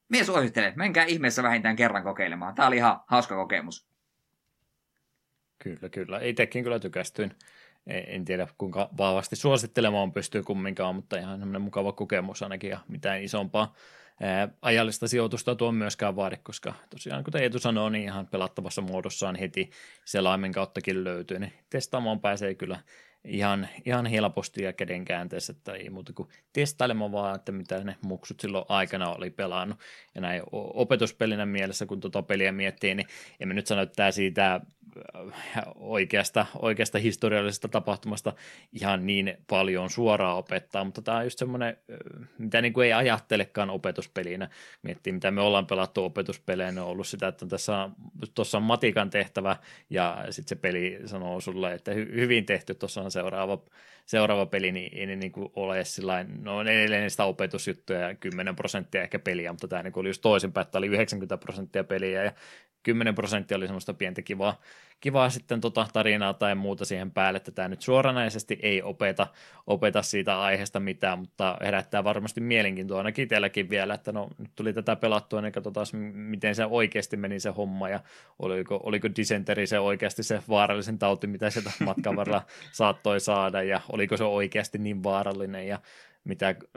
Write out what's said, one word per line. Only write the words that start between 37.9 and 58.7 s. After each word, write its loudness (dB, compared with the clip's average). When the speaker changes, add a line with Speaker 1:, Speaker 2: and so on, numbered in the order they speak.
Speaker 2:
ihan 0
niin 2
paljon 2
suoraan 4
opettaa, -4
mutta -8
tää 0
on 0
just -6
semmonen, -2
äh, -16
mitä 4
niinku 2
ei 8
ajattelekaan 2
opetuspelinä. -4
Miettii, -6
mitä 0
me 2
ollaan 6
pelattu 0
opetuspelejä, -2
ne -6
on -6
ollut -6
sitä, -4
että -8
tässä -2
on, -6
tossa 0
on 2
matikan 4
tehtävä, 0
ja 0
sit -10
se -4
peli -2
sanoo -6
sulle, -4
että -6
hy-, -4
hyvin 4
tehty, 0
tossa -8
on -6
seuraava, -2
seuraava 4
peli, 0
niin -8
ei -6
ne -6
niinku -8
ole -2
sillain, -4
no -4
on -2
edelleen 4
sitä 2
opetusjuttuja -2
ja -2
kymmenen -4
prosenttia -2